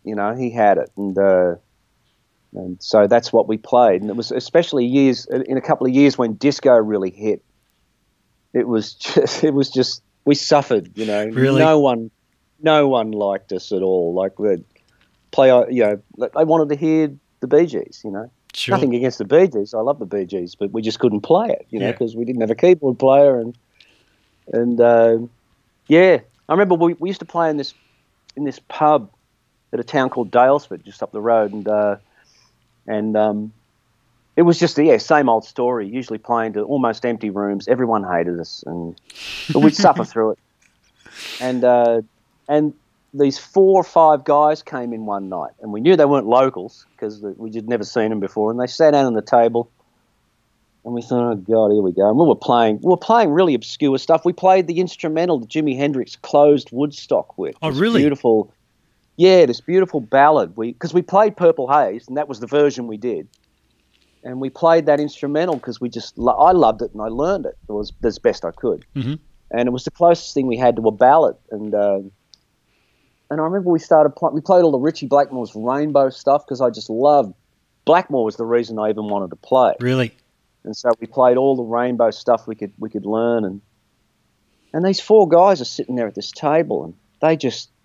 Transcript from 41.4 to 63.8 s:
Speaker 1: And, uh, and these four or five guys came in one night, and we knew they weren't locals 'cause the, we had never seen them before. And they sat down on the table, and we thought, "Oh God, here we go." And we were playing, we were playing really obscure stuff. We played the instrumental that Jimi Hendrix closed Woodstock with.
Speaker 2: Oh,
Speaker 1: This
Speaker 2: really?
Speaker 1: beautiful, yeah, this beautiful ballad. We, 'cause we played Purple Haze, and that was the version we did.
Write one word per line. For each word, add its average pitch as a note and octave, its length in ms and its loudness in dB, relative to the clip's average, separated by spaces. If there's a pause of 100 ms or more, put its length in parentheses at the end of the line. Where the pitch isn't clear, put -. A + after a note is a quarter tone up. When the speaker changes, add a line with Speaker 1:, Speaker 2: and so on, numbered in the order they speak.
Speaker 1:
And, B2+ 240 -2
uh, A#2 380 4 (440)
and D3+ 280 0 (400)
these C#3 240 0
four F#3+ 420 4
or - 40 2
five D#3 400 2
guys D3+ 380 2
came A#2+ 300 -10
in A2 140 -10
one G2 240 -8
night, D#2 220 -10 (100)
and A2 100 -12
we G#2+ 80 -8
knew E3+ 160 4
they D#3 80 4
weren't C#3 220 2
locals A#2+ 580 0 (140)
'cause G#2 240 -10
the, G2+ 160 -10
we A2 160 -12
had A2 120 -10
never A2+ 160 -4
seen A2 280 -2
them G#2+ 100 -4
before. G#2+ 300 -2
And A#2+ 100 -6
they B2+ 60 -2
sat D#3 240 2
down C#3 160 2
on A#2+ 80 -2
the G#2+ 80 -2
table, A#2 480 0 (1120)
and A#2+ 80 -12
we A#2+ 80 -6
thought, A#2+ 320 -2
"Oh - 40 -4
God, G#2 360 2
here G#2 100 4
we F#2 100 -2
go." F#2+ 180 2
And A#2+ 80 2
we E3 80 4
were A#2+ 100 4
playing, A2+ 460 0
we F3 80 0
were F3 80 4
playing A3 320 2
really E3 240 2
obscure C3+ 440 -4
stuff. D#3+ 280 0
We F3 80 0
played F#3 320 2
the E3+ 140 -4
instrumental E3 600 -4
that G#2+ 80 -14
Jimi D3+ 300 -4
Hendrix C#3 380 -4
closed D3 560 2
Woodstock C3 680 -4
with. D#2+ 240 -8
Speaker 2:
Oh, D#3+ 80 -4
Speaker 1:
This C3+ 100 -4
Speaker 2:
really? A3+ 220 2
Speaker 1:
beautiful, B2 500 0 (640)
yeah, F3+ 300 6
this A#2+ 160 -6
beautiful F3+ 400 -2
ballad. C3 560 2
We, A#2+ 160 -8
'cause - 180 -10
we F3+ 80 0
played G#3 380 0
Purple D3+ 340 2
Haze, A#2+ 340 0
and C3 120 -8
that D3 100 -6
was A#2 120 -12
the A#2+ 60 -10
version C#3 400 0
we G#2+ 120 -12
did. G#2 300 -8 (960)